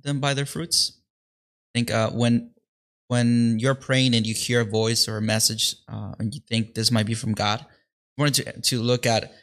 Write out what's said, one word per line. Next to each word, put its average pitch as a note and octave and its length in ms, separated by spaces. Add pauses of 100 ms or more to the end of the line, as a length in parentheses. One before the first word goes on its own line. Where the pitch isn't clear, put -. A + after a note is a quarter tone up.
them C#3+ 200
by C#3 140
their C#3 120
fruits." - 460 (840)
I A#2 40
think, A#2+ 120
uh, A2+ 200
when, A#2 420 (560)
when A#2 500
you're C3 160
praying C3 400
and A2 100
you A2 100
hear A#2+ 260
a A#2 40
voice A2 440
or A2+ 80
a G#2 60
message, A2 520 (140)
uh, G#2+ 320
and G#2+ 120
you D3 160
think A2+ 260
this A2+ 180
might A2 140
be A2+ 80
from A2 180
God, G#2 280 (560)
I C3+ 60
wanted C#3+ 120 (100)
to, - 160
to B2 220
look A#2+ 240
at, A2+ 260 (100)